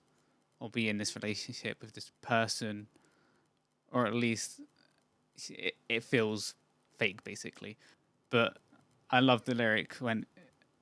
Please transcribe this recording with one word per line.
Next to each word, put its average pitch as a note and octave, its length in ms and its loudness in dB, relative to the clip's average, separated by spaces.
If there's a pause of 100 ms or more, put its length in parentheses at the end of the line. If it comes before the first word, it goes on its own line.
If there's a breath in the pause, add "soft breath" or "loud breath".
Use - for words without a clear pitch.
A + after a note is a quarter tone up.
(600)
or A#2 100 -10
be A2+ 180 0
in G#2 100 2
this G#2 180 -4
relationship - 640 -6
with A2 120 -16
this - 180 -16 (100)
person, A2+ 640 0 (1040 soft breath)
or A#2+ 160 4
at G#2 80 0
least A#2 460 -2 (760)
she, - 160 -12
it, - 220 -4 (140)
it A2+ 140 0
feels G#2+ 520 0 (420)
fake, G#2+ 280 -2
basically. - 520 -12 (520 soft breath)
But - 280 2 (540)
I B2+ 80 8
love B2+ 240 6
the B2+ 100 -2
lyric A2 420 0
when A2+ 300 -2 (560)